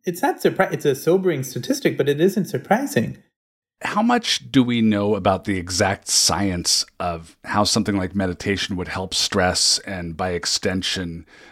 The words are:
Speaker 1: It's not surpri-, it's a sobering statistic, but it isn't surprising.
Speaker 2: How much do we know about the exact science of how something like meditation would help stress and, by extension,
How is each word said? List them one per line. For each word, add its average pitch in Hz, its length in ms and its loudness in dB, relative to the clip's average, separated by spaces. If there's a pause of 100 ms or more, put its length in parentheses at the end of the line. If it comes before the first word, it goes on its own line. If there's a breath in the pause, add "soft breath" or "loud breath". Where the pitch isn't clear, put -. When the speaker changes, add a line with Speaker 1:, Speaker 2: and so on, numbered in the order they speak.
Speaker 1:
It's 175 160 -6
not 349 220 0
surpri-, 190 300 2
it's 147 120 -6
a 139 100 2
sobering 170 500 0
statistic, 143 520 -2
but 139 120 0
it 143 120 -2
isn't 190 240 2
surprising. 151 720 -2 (640)
Speaker 2:
How 208 200 -2
much 233 480 0
do 131 120 6
we 120 180 2
know 104 340 4
about 95 300 2
the 98 140 0
exact 92 500 0
science 90 760 2 (160)
of 85 440 -6
how 104 200 2
something 104 320 0
like 92 180 -2
meditation 95 600 -2
would 87 120 -6
help 92 260 -6
stress - 640 2
and, 87 360 -8
by 92 140 -2
extension, 87 960 -4 (260 loud breath)